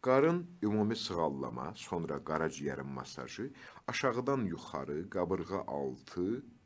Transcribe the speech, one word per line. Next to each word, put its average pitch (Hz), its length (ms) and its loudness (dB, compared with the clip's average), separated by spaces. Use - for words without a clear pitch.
Qarın 160 600 6
ümumi 107 340 4
sığallama, 69 800 0
sonra 82 380 -2
qaraciyərin 71 760 -2
masajı, 65 600 -8
aşağıdan 123 580 2
yuxarı, 82 680 -4
qabırğa 90 560 0
altı 71 800 -4